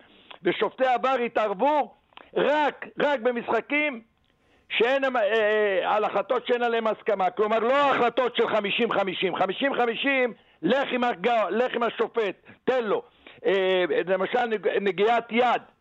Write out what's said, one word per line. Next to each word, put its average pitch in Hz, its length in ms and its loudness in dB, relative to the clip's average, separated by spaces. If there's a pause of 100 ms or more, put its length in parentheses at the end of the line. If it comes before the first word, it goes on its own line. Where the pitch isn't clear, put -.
(420)
ושופטי 196 440 -2
הוור 254 340 0
יתערבו 233 720 0 (420)
רק, 277 500 0 (120)
רק 277 220 0
במשחקים 240 800 -2 (680)
שאין, 269 360 2
אה, 269 60 2 (120)
אה, 208 720 2
על 214 100 0
החלטות 202 420 -2
שאין 240 160 0
עליהם 233 240 0
הסכמה, 196 440 0
כלומר 214 280 0
לא 269 360 2
החלטות 233 420 0
של 226 120 2
חמישים 208 440 0
חמישים, 190 440 -2
חמישים 190 380 -2
חמישים, 240 580 0 (300)
לך 247 300 0
עם 247 120 0
הג-, 220 460 0
לך 233 240 -2
עם 233 80 -2
השופט, 220 520 -2 (300)
תן 247 200 0
לו. 185 180 -2 (440)
אה, 185 380 2 (220)
למשל 190 380 0
נג-, 214 240 -2 (120)
נגיעת 208 520 0
יד, 226 300 2 (180)